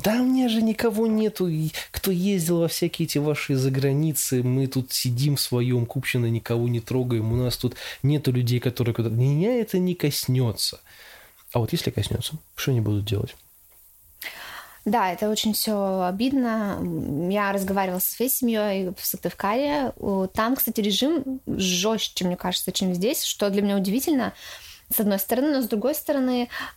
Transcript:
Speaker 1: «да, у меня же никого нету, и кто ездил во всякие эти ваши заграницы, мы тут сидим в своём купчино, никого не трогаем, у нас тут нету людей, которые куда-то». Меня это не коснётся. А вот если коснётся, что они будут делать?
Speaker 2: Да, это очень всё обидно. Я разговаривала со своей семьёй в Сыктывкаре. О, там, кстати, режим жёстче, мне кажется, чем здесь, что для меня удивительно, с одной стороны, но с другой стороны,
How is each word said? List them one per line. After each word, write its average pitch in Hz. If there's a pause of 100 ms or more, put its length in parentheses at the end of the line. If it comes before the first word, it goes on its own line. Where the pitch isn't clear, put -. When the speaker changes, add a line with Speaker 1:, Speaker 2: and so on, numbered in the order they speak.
Speaker 1:
«да, 226
у 254
меня 262
же 226
никого 220
нету, 214
и 156 (200)
кто -
ездил 175
во 165
всякие 170
эти -
ваши 147
заграницы, 135
мы 131
тут 131
сидим 131
в -
своём 123
купчино, 123
никого 117
не 117
трогаем, 117
у 120
нас 123
тут - (280)
нету 139
людей, 123
которые 120
куда-то». 113
Меня 143
это 208
не 180
коснётся. 127 (720)
А -
вот 110
если -
коснётся, 110 (220)
что -
они 120
будут 104
делать? 104 (1500)
Speaker 2:
Да, 214
это 208
очень 214
всё 196
обидно. 220 (520)
Я 202
разговаривала 190
со -
своей 254
семьёй 208
в -
Сыктывкаре. 254
О, 190
там, 220
кстати, 226
режим 262
жёстче, 190
мне 180
кажется, 185
чем 185
здесь, 202
что -
для 196
меня 202
удивительно, 214 (640)
с -
одной 196
стороны, 262
но 269
с 214
другой 240
стороны, 254 (280)